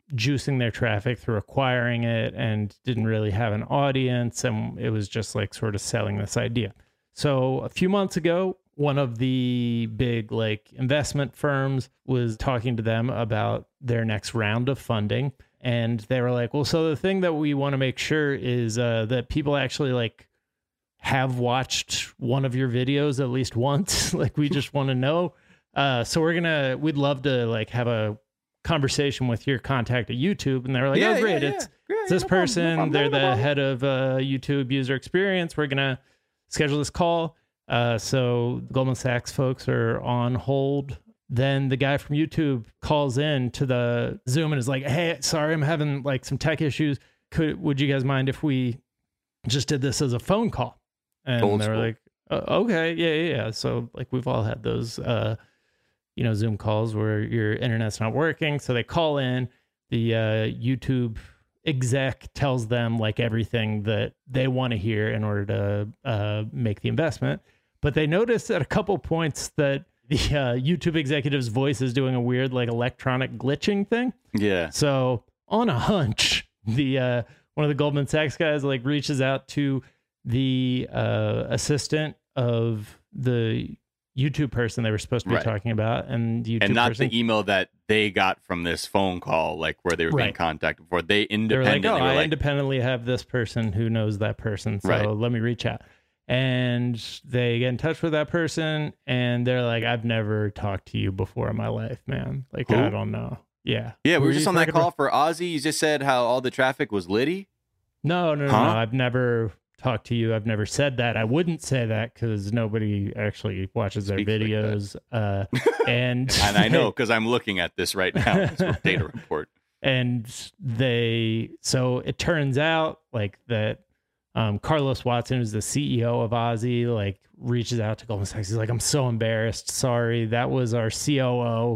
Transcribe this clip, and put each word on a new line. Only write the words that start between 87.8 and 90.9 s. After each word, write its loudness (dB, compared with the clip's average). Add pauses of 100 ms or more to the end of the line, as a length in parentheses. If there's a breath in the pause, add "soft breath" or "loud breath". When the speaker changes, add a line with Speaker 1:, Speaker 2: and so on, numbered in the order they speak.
Speaker 2:
they 4
got 2
from -4
this -2
phone 2
call, 0
like, -2
where 2
they 0
were 2
being 2
Speaker 1:
Right. -8
Speaker 2:
contacted -2
before. 2